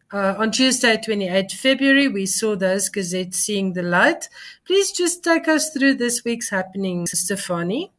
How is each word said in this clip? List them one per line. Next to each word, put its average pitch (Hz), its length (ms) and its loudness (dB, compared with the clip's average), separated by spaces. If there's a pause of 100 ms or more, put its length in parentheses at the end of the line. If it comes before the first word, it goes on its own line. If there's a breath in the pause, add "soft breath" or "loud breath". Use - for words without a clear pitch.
(120)
Uh, 196 260 0
on 220 140 0
Tuesday, 254 440 2
twenty-eighth 196 580 -2
February, 269 520 4
we 196 200 -2
saw 214 280 0
those 190 340 0
gazettes 185 460 -4
seeing 196 380 -2
the 175 100 -4
light. 196 460 2 (360 loud breath)
Please 392 280 2
just 349 320 -2
take 330 240 2
us 311 220 2
through 269 240 2
this 233 280 -2
week's 233 280 -4
happenings, 185 600 -2
Stefanie. 190 880 -4